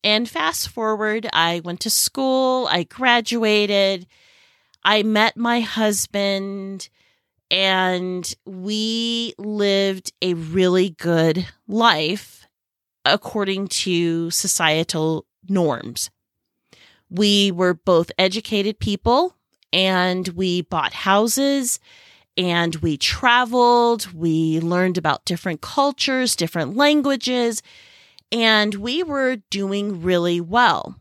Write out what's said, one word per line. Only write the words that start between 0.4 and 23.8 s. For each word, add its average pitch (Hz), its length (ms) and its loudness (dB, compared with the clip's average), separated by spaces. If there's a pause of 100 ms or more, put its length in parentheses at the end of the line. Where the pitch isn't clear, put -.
forward, 214 640 -2
I 170 320 0
went 175 160 -8
to 220 100 -4
school, 262 760 0
I 175 140 2
graduated, 208 1200 2 (760)
I 208 220 2
met 214 320 2
my 233 240 0
husband, 196 1300 -4 (640)
and 185 840 0 (100)
we 220 920 -4
lived 196 760 -2 (100)
a 180 120 0
really 180 560 2
good 165 560 0 (220)
life 202 760 0 (580)
according 196 640 0
to 170 600 -2
societal 160 960 0 (220)
norms. 165 640 -2 (1000)
We 202 420 4
were 180 220 0
both 170 440 2
educated 202 640 -2
people, 240 560 0 (360)
and 185 560 0
we 180 340 -2
bought 160 300 -4
houses, 247 880 0 (580)
and 170 400 0
we 156 200 -2
traveled, 240 1160 2